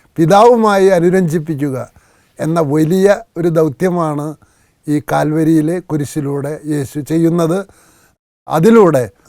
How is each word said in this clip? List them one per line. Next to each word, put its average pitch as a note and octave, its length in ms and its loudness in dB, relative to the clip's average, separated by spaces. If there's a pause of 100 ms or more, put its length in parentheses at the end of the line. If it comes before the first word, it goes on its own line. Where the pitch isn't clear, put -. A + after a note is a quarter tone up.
(180)
പിതാവുമായി G3+ 720 4
അനുരഞ്ജിപ്പിക്കുക E3 920 0 (600)
എന്ന D#3+ 220 -2
വലിയ D#3 460 0 (300)
ഒരു E3+ 100 -2
ദൗത്യമാണ് D#3+ 880 -2 (520)
ഈ D3+ 120 -2
കാൽവരിയിലെ D#3 800 0
കുരിശിലൂടെ C#3+ 880 -8
യേശു D3 340 -8
ചെയ്യുന്നത്. E3 680 -2 (840)
അതിലൂടെ D#3+ 600 4 (200)